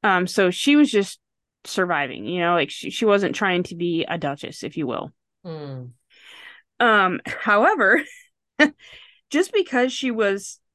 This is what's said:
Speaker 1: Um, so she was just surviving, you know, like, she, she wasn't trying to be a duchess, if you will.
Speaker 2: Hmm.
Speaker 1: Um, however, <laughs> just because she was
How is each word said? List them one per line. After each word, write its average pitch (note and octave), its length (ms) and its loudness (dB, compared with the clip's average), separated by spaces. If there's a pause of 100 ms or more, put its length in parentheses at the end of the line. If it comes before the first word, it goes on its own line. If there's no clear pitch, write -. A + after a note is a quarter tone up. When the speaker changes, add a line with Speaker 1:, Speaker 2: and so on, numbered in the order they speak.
Speaker 1:
Um, F#3 240 2
so F#3 240 2
she C#4+ 240 2
was D4 160 6
just G3 280 -2 (460)
surviving, D3 600 -2
you F3 140 -4
know, F3 140 2
like, E3 160 0
she, - 220 -12
she - 140 -4
wasn't G3+ 300 2
trying F3+ 280 0
to F3+ 120 -8
be E3+ 320 -2
a E3+ 100 -4
duchess, - 460 -8
if - 140 -10
you D3 100 -4
will. - 240 -6 (320)
Speaker 2:
Hmm. C#3+ 420 -14 (920)
Speaker 1:
Um, G#3 460 4
however, A#3+ 800 2 (540)
<laughs> - 760 -4
just E4+ 220 0
because C4 380 0
she B3+ 200 -4
was G3+ 480 -2 (160)